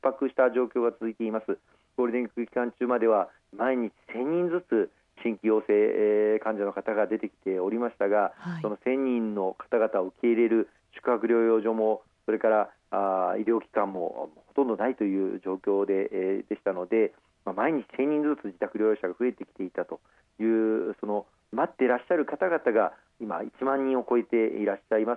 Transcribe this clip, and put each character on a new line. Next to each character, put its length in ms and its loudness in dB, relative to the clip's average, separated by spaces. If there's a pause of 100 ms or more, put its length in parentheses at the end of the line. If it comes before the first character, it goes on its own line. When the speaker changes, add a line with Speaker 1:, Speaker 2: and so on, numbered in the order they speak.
Speaker 1:
迫 280 -2
し 80 -8
た 160 4
状 140 0
況 160 -2
が 100 0
続 180 -6
い 60 -8
て 80 -6
い 80 -2
ま 80 -2
す。 180 -4 (380)
ゴ 80 2
ー 20 0
ル 60 -2
デ 80 0
ン 20 -2
ウ 40 -4
ィ 20 -10
ー 40 -16
ク 140 -6
期 80 -20
間 240 -2
中 80 -2
ま 120 2
で 100 4
は 200 4 (260)
毎 220 0
日 160 -2 (180)
千 200 -4
人 180 0
ず 220 -2
つ 200 2 (320)
新 100 -2
規 160 -2
陽 120 4
性、 80 -10
え 680 4
ー、 20 2
患 160 -2
者 100 -2
の 80 -2
方 220 -4
が 120 2
出 120 -2
て 100 -6
き 40 -12 (120)
て 140 -2
お 100 0
り 100 -2
ま 120 -2
し 80 -20
た 100 0
が、 280 2
Speaker 2:
は 240 -10
い。 20 -12
Speaker 1:
そ 80 -4
の 140 -8
千 200 0
人 300 0
の 240 -2
方 200 -2
々 220 0
を 60 -2
受 160 -12
け 60 2
入 80 4
れ 120 4
る 200 2 (260)
宿 160 -4
泊 160 0
療 180 4
養 160 4
所 140 0
も、 280 0 (220)
そ 80 -2
れ 60 0
か 100 0
ら、 220 2 (200)
あ、 460 0
医 60 -4
療 180 2
機 80 -18
関 240 -2
も 380 -8 (160)
ほ 80 -20
と 100 2
ん 40 -4
ど 80 -2
な 120 -2
い 60 -2
と 100 -2
い 320 0
う 40 -10
状 140 -4
況 300 0
で、 280 0
え 340 -2
ー、 20 -20
で 60 -2
し 80 -20
た 100 -2
の 140 -6
で、 260 2 (320)
ま 80 -6
あ、 20 -6
毎 180 0
日 120 -2 (120)
千 120 0
人 140 0
ず 180 0
つ 40 -20
自 140 -10
宅 200 -4
療 120 4
養 60 2
者 120 -6
が 100 -6
増 80 0
え 60 0
て 120 -12
き 80 -20
て 120 -8
い 60 -8
た 140 -6
と 160 -14 (400)
い 40 -2
う、 560 2
そ 60 -8
の 200 -4 (260)
待 200 -2
っ 40 -20
て 80 0
い 40 2
ら 80 2
っ 40 -2
し 80 -20
ゃ 60 2
る 120 2
方 200 -4
々 120 0 (140)
が 200 2 (280)
今、 220 -6
一 220 -10
万 220 0
人 120 2
を 100 -4
超 100 4
え 40 0
て 140 -2
い 280 0
ら 100 0
っ 40 -14
し 20 -16 (100)
ゃ 80 4
い 60 2
ま 120 -2